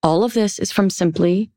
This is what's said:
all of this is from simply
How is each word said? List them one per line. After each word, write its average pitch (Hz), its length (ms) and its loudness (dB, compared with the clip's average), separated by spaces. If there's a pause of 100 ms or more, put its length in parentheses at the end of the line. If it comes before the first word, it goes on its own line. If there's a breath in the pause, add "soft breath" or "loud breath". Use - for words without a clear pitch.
all 165 200 4
of 240 100 -2
this 214 240 0
is - 140 -6
from 196 180 2
simply 175 680 0